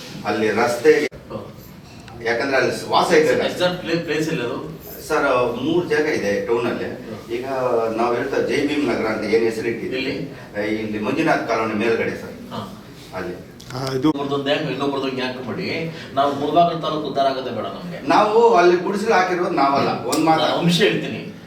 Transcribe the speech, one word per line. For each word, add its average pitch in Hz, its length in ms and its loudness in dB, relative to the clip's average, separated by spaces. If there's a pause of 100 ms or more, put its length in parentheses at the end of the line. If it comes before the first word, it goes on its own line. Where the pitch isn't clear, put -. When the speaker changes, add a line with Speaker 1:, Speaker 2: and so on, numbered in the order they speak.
(260)
Speaker 1:
ಅಲ್ಲಿ 107 260 0
ರಸ್ತೆ, 147 560 4 (1120)
ಯಾಕಂದ್ರೆ 117 360 0
ಅಲ್ಲಿ 113 320 0
ವಾಸ 156 220 2
ಇದೆ. 151 340 6
Speaker 2:
ಎಕ್ಸಾಕ್ಟ್ 175 360 -2
ಪ್ಲೇ-, 165 160 -2
ಪ್ಲೇಸ್ 156 320 -2
ಇಲ್ಲ 120 140 -2
ಅದು? - 360 -8 (280)
Speaker 1:
ಸರ್, 127 560 2
ಮೂರು 170 260 2
ಜಾಗ 151 100 2
ಇದೆ 104 460 0
ಟೌನಲ್ಲಿ. 117 760 -2 (160)
ಈಗ 123 100 -4 (520)
ನಾವು 117 180 0
ಹೇಳ್ತಾ 135 260 -2
ಜೈ 143 260 0
ಭೀಮ್ 143 220 0
ನಗರ 110 180 -2
ಅಂತ 107 160 -4
ಏನ್ 113 200 2
ಹೆಸರು 110 240 -2
ಇಟ್ಟಿದ್ದೀವಿ, 95 280 -4
Speaker 2:
ಎಲ್ಲಿ? 110 840 -4
Speaker 1:
ಇಲ್ಲಿ 107 200 -4
ಮಂಜುನಾಥ್ 104 480 0
ಕಾಲೋನಿ 113 260 0
ಮೇಲ್ಗಡೆ 104 360 0
ಸರ್, - 440 -10
Speaker 2:
ಹಾ. - 300 -12 (320)
Speaker 1:
ಅಲ್ಲಿ. - 400 -10 (180)
Speaker 3:
ಹಾ, 135 200 -6
ಇದು 135 160 2
Speaker 2:
ಒಬ್ರದ್ದೊಂದು 139 400 -2
ಯಾಕೆ 151 140 0
ಇನ್ನೊಬ್ರದ್ದು 135 540 -4
ಯಾಕೆ 127 300 -6
ಮಾಡಿ, 165 480 -6 (180)
ನಾವು 143 220 2
ಮುಳಬಾಗಿಲು 160 460 2
ತಾಲೂಕು 151 260 -4
ಉದ್ಧಾರ 135 200 2
ಆಗೋದೇ 127 220 -2
ಬೇಡ 120 160 -6
ನಮ್ಗೆ. - 420 -10
Speaker 1:
ನಾವು 214 460 6
ಅಲ್ಲಿ 175 220 8
ಗುಡಿಸಲು 202 380 2
ಹಾಕಿರೋದು 180 360 2
ನಾವಲ್ಲ, 139 400 2
ಒಂದ್ - 360 0
ಮಾತು. 160 160 4
Speaker 2:
ನಾನು - 140 2
ಅಂಶ 170 220 4
ಹೇಳ್ತೀನಿ 85 560 0 (140)